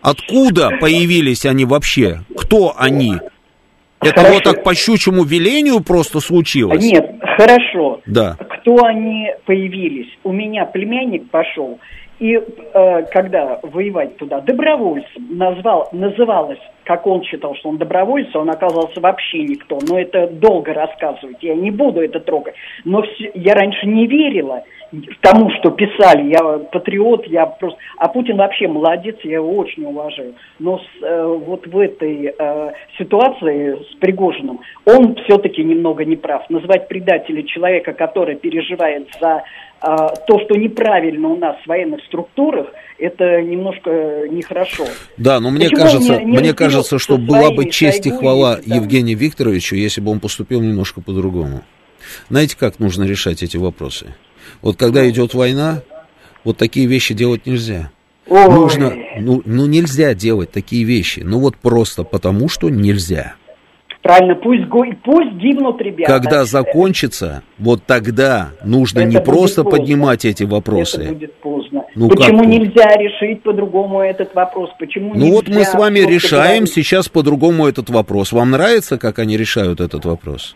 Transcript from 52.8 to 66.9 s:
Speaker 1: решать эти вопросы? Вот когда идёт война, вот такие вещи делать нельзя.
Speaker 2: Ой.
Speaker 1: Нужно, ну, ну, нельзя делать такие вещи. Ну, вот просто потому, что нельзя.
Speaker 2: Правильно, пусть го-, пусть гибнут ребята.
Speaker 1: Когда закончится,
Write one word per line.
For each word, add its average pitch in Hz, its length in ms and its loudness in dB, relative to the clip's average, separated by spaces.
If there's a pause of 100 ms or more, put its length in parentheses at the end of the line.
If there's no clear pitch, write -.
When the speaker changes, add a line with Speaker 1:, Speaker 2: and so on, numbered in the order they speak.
Speaker 1:
решать 95 380 -4
эти 87 140 -8
вопросы? 82 580 -8 (460)
Вот 107 160 -2
когда 127 320 2
идёт 120 260 0
война, 139 480 -2 (600)
вот 113 140 -2
такие 123 280 0
вещи 120 280 0
делать 117 320 -2
нельзя. 113 440 -6 (380)
Speaker 2:
Ой. 190 200 8
Speaker 1:
Нужно, 147 440 4 (260)
ну, 123 260 0
ну, 123 220 0
нельзя 151 480 2
делать 98 360 -2
такие 113 340 -4
вещи. 110 400 -2
Ну, 98 140 -2
вот 139 180 0
просто 117 480 0
потому, 101 440 -2
что 170 220 -4
нельзя. 101 640 -2 (680)
Speaker 2:
Правильно, 180 320 6
пусть 220 340 0
го-, 240 160 2 (180)
пусть 277 340 2
гибнут 247 440 -2
ребята. 170 320 -2
Speaker 1:
Когда 135 320 2
закончится, 131 1000 -2 (160)